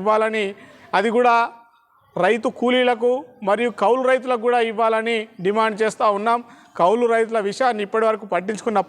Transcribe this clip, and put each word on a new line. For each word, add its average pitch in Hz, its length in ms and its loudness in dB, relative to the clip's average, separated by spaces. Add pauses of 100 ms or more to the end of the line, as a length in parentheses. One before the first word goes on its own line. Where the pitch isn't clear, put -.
ఇవ్వాలని, 214 460 0 (520)
అది 214 180 2
కూడా 240 180 4 (800)
రైతు 214 320 0 (120)
కూలీలకు 247 500 2 (380)
మరియు 220 220 0 (120)
కౌలు 240 260 2
రైతులకు 254 380 0
కూడా 240 140 2 (100)
ఇవ్వాలని 226 440 -2 (320)
డిమాండ్ 220 360 0
చేస్తూ 220 240 -2 (120)
ఉన్నాం. 233 220 0 (400)
కౌలు 214 320 2
రైతుల 226 260 0 (100)
విషయాన్ని 220 380 -2
ఇప్పటివరకు 220 460 -2
పట్టించుకున్న 196 460 -2 (100)